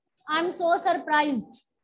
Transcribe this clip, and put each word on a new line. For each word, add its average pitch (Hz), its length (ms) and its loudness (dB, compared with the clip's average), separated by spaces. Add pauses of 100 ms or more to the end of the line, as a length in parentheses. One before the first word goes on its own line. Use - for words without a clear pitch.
(300)
I'm 330 220 0
so 349 260 0
surprised. 302 680 0 (360)